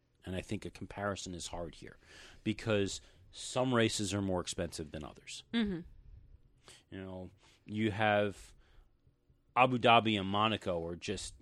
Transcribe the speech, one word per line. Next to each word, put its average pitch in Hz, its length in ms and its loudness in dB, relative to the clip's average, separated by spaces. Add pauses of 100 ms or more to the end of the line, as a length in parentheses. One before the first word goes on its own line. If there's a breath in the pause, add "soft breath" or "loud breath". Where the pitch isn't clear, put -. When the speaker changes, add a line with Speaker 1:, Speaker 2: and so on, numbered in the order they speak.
(260)
Speaker 1:
and 92 100 -6
I 90 60 -2
think - 240 -8
a 87 40 -10
comparison 98 640 -6
is 82 140 -8
hard 85 280 -8
here - 200 -18 (480 loud breath)
because 101 560 0 (320 soft breath)
some 131 420 -2
races 107 400 2
are 101 80 0
more 92 200 0
expensive 80 500 -6
than 76 140 -10
others. - 380 -16 (100)
Speaker 2:
Mm-hmm. 208 260 -2 (1120 loud breath)
Speaker 1:
You 95 100 -12
know, 92 280 -12 (360 soft breath)
you 107 260 0
have 104 440 4 (1200 soft breath)
Abu 127 240 6
Dhabi 113 400 6
and 95 80 -2
Monaco 98 580 2
are 87 100 -6
just, - 460 -8